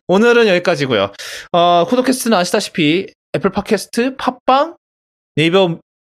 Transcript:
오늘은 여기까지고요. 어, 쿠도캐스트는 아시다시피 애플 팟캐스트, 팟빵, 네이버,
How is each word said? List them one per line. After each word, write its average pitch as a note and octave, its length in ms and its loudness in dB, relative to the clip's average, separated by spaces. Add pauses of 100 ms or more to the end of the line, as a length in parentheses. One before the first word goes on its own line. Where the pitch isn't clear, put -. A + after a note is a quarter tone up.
오늘은 A#3 400 4
여기까지고요. C#3+ 640 0 (400)
어, F3 340 2
쿠도캐스트는 B3+ 500 0
아시다시피 F3+ 800 -2 (220)
애플 F#3+ 160 -2
팟캐스트, A#3 640 -4
팟빵, C#4 600 -2 (580)
네이버, E3+ 420 2 (240)